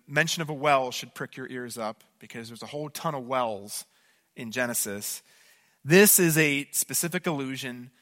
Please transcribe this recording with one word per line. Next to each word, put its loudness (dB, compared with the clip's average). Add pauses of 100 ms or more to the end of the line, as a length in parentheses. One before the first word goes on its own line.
mention 0
of -6
a -6
well 2
should -10
prick -10
your -12
ears -10
up -6 (140)
because -14
there's -16
a -14
whole -10
ton -6
of -6
wells -4 (500)
in -10
Genesis. -4 (600)
This 8
is 4
a 2
specific -2
allusion -6 (120)